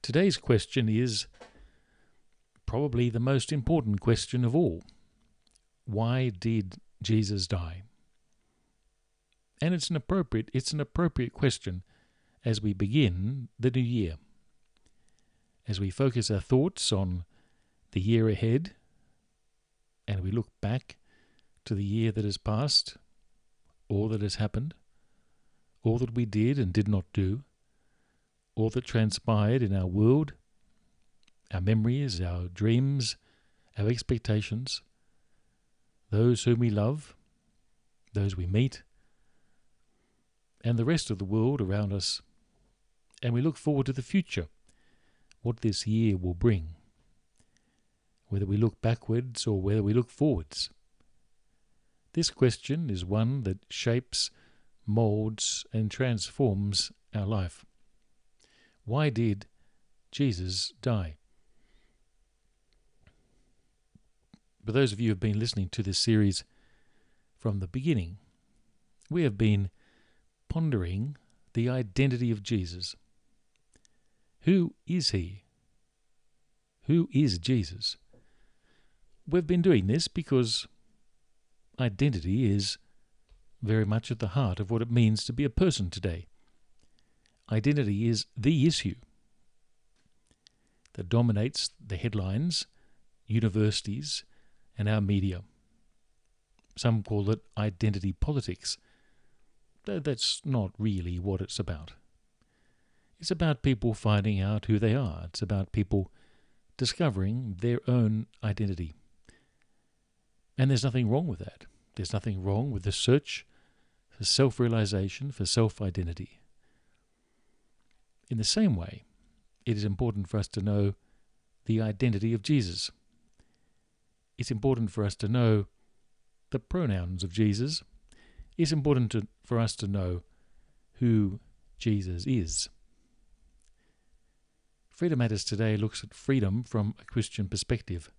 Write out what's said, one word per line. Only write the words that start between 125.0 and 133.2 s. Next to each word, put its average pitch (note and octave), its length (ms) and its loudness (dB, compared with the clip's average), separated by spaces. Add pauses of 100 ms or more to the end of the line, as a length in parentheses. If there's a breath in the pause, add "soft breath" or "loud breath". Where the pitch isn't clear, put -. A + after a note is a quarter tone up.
us G2+ 120 -2
to G#2+ 120 -4
know A2 380 4 (840)
the C3 80 -2
pronouns F#2 640 -2
of F2 100 -6
Jesus. A2 480 0 (760 soft breath)
It's D#3+ 160 0
important C3+ 420 2
to, G#2+ 140 -2 (160)
for A#2+ 140 -2
us A#2 200 0
to G#2 100 -4
know F#2 340 -2 (800)
who G#2+ 400 2 (400)
Jesus F#2 480 -2
is. G2 420 -2 (2250)